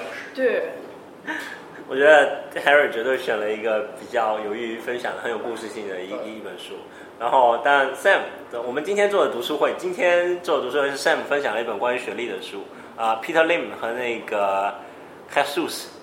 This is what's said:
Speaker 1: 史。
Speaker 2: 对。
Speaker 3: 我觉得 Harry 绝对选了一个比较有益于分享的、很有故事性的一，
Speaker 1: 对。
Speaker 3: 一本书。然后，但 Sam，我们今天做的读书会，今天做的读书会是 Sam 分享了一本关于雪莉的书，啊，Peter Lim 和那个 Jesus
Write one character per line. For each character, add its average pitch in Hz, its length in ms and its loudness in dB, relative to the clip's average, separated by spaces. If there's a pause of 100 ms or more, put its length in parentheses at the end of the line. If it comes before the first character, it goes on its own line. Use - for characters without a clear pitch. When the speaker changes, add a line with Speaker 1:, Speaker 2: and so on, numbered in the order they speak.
(120)
Speaker 1:
史。 - 220 -12
Speaker 2:
对。 233 380 0 (1160)
Speaker 3:
我 131 80 -4
觉 139 80 6
得 147 400 8 (120)
Harry 143 360 6
绝 117 100 -2
对 131 140 2
选 117 220 -2
了 104 120 -2
一 107 120 -4
个 107 260 0 (100)
比 - 140 -14
较 110 280 2
有 104 140 -4
益 117 40 -6
于 117 200 -6
分 123 220 -6
享 107 160 -6
的、 95 60 -10
很 120 80 -2
有 113 80 -4
故 113 180 -6
事 113 100 -10
性 104 220 -10
的 92 140 -8
一， 95 80 -12
Speaker 1:
对。 110 200 -8
Speaker 3:
一 107 140 -12
本 95 140 -10
书。 - 160 -14 (440)
然 117 120 -2
后， 123 340 6
但 135 300 4
Sam， 196 260 4 (460)
我 123 40 -4
们 147 140 -4
今 196 100 -2
天 202 160 4
做 190 140 4
的 135 80 0
读 120 80 -4
书 151 160 -4
会， 190 220 2
今 180 160 -4
天 175 480 2
做 156 160 2
的 123 60 -2
读 127 60 -4
书 143 120 2
会 139 80 0
是 139 80 -6
Sam 151 260 2
分 143 180 0
享 117 120 -2
了 117 80 -2
一 - 20 -4
本 110 140 -4
关 123 180 0
于 - 20 -4
雪 - 140 -6
莉 117 160 -6
的 101 140 -6
书， 98 180 -12 (380)
啊， 113 260 0
Peter 160 220 4
Lim 165 240 0 (100)
和 113 140 -4
那 120 260 -4
个 101 540 0 (580)
Jesus 143 540 -2 (160)